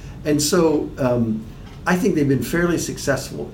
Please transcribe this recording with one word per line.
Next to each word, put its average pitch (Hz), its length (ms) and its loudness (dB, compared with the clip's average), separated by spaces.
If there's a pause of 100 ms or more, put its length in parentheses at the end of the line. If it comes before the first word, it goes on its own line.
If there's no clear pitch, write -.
(260)
And 151 160 2
so, 160 560 2
um, 117 480 0 (420)
I 180 80 4
think 180 200 2
they've 143 120 2
been 135 160 2
fairly 170 340 0
successful - 760 -4